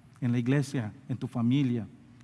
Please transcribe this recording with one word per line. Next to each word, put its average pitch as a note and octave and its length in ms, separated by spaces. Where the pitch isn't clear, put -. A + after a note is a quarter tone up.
en A#2+ 100
la A#2+ 60
iglesia, B2+ 560
en B2 80
tu B2+ 100
familia, A#2+ 600